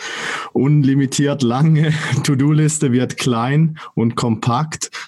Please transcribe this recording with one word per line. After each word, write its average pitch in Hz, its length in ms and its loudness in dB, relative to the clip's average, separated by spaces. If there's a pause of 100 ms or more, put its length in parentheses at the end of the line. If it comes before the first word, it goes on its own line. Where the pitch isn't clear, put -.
(540)
unlimitiert 139 880 2
lange 151 500 2 (160)
<laughs> - 160 0
To-Do-Liste 151 680 2
wird 123 260 0
klein 139 600 0 (180)
und 117 200 0
kompakt. 123 760 -2 (160)